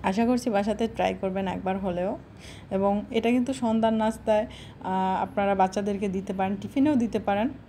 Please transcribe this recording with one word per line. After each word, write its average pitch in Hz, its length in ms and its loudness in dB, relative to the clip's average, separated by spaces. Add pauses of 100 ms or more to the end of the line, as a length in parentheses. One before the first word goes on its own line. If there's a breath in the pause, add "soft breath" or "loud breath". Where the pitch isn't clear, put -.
আশা 190 220 2
করছি 247 240 2
বাসাতে 214 380 0
ট্রাই 185 340 0
করবেন 190 260 -2
একবার 185 300 -2
হলেও। 190 400 -2 (540 loud breath)
এবং 202 300 2 (100)
এটা 226 200 2
কিন্তু 254 220 2
সন্ধ্যার 226 400 2
নাস্তায়, 220 520 2
আহ, - 760 -2
আপনারা 196 340 0
বাচ্চাদেরকে 196 540 0
দিতে 190 240 -4
পারেন, 190 220 0
টিফিনেও 277 400 2
দিতে 220 240 0
পারেন। 208 300 0 (200)